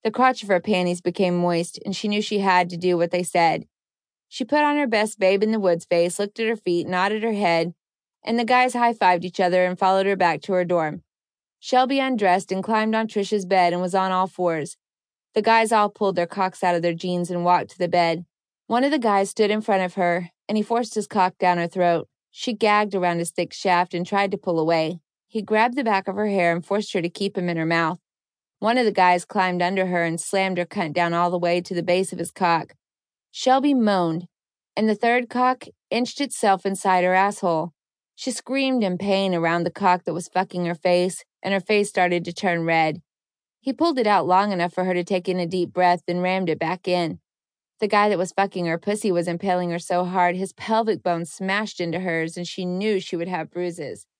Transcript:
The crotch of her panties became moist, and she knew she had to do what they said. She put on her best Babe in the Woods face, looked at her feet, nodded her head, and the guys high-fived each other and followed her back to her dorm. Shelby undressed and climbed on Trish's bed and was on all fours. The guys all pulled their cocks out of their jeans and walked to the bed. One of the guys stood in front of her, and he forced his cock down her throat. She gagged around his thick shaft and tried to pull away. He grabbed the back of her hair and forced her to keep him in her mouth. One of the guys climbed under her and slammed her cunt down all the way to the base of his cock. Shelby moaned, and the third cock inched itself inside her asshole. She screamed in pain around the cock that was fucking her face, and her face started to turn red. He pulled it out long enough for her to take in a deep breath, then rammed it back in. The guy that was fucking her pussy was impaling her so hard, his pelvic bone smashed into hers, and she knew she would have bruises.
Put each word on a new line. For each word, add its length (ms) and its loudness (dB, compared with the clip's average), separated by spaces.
The 80 -2
crotch 320 2
of 60 -12
her 100 4
panties 420 0
became 360 0
moist, 460 -2
and 120 -6
she 120 -6
knew 140 0
she 180 -2
had 300 2
to 80 -10
do 200 0
what 120 0
they 140 -2
said. 440 0
She 180 -6
put 160 2
on 160 2
her 100 0
best 300 -2
Babe 240 2
in 100 0
the 80 0
Woods 260 0
face, 340 0
looked 200 -4
at 80 -2
her 80 -2
feet, 320 -2
nodded 360 -2
her 100 -2
head, 400 0
and 140 -2
the 80 0
guys 280 4
high-fived 520 2
each 140 -8
other 260 4
and 140 -4
followed 260 2
her 100 2
back 280 0
to 100 -4
her 120 2
dorm. 380 -2
Shelby 400 2
undressed 520 0
and 120 -4
climbed 320 0
on 120 0
Trish's 380 -2
bed 260 4
and 100 -2
was 120 -2
on 180 0
all 140 0
fours. 520 -4
The 100 0
guys 280 4
all 180 4
pulled 260 -2
their 100 0
cocks 380 -4
out 100 2
of 80 0
their 120 0
jeans 360 -4
and 160 -4
walked 260 2
to 60 -20
the 100 -2
bed. 380 0
One 180 0
of 60 2
the 80 2
guys 320 2
stood 220 0
in 100 0
front 220 0
of 100 -4
her, 380 0
and 100 -2
he 60 0
forced 320 -2
his 120 -4
cock 300 0
down 200 2
her 100 -2
throat. 400 0
She 220 -6
gagged 420 2
around 240 0
his 100 -4
thick 240 -6
shaft 400 0
and 140 -4
tried 240 0
to 80 -4
pull 200 -2
away. 420 0
He 160 -6
grabbed 320 2
the 80 -2
back 240 0
of 80 -6
her 140 -2
hair 220 2
and 140 -4
forced 280 -4
her 80 -2
to 80 -4
keep 280 -6
him 120 -2
in 80 -4
her 80 -2
mouth. 340 0
One 200 0
of 80 2
the 60 2
guys 340 4
climbed 360 0
under 260 0
her 160 0
and 160 -2
slammed 380 -2
her 80 -2
cunt 280 -6
down 200 0
all 160 2
the 80 -2
way 240 0
to 140 -8
the 80 -2
base 300 0
of 60 -10
his 120 -8
cock. 440 0
Shelby 440 2
moaned, 540 2
and 140 2
the 60 2
third 340 0
cock 360 0
inched 320 -4
itself 440 0
inside 380 2
her 100 2
asshole. 600 0
She 160 -6
screamed 520 -2
in 140 0
pain 380 0
around 280 0
the 80 -2
cock 320 2
that 100 -4
was 140 -6
fucking 380 -2
her 100 -2
face, 480 0
and 120 -4
her 80 0
face 280 0
started 360 0
to 80 -8
turn 320 -2
red. 360 0
He 140 -6
pulled 240 0
it 100 2
out 200 2
long 240 4
enough 220 -2
for 100 -2
her 100 0
to 100 0
take 240 -2
in 120 -2
a 60 -2
deep 280 -4
breath, 320 2
then 140 -2
rammed 300 0
it 100 -4
back 280 -4
in. 320 -2
The 80 -2
guy 220 2
that 80 0
was 140 -2
fucking 360 -2
her 100 -2
pussy 340 -2
was 160 0
impaling 440 -2
her 80 -4
so 260 -2
hard, 300 0
his 180 -6
pelvic 480 -2
bone 240 -2
smashed 560 -6
into 200 -4
hers, 360 -4
and 100 -8
she 160 -10
knew 360 -2
she 160 -8
would 120 -4
have 220 -6
bruises. 560 -8